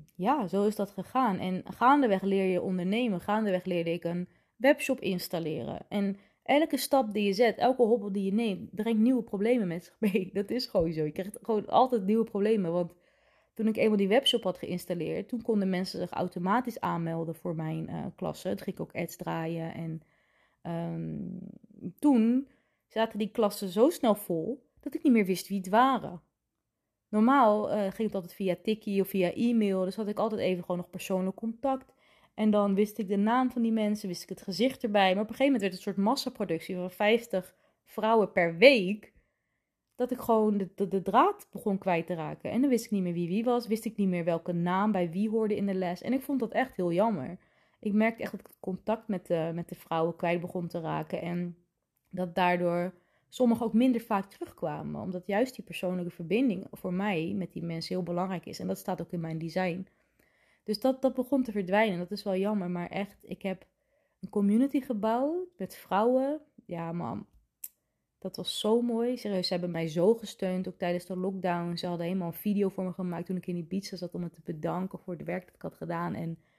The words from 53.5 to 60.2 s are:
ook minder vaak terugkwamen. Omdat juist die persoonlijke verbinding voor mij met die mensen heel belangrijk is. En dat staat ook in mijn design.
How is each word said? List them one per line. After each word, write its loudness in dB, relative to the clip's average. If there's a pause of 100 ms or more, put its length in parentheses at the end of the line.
ook -2
minder 4
vaak -2
terugkwamen. -8
Omdat -8
juist 0
die -14
persoonlijke -4
verbinding 0
voor -6
mij -2
met -6
die -8
mensen -6
heel -2
belangrijk -4
is. -12
En -6
dat -4
staat -6
ook -10
in -6
mijn -6
design. -4 (760)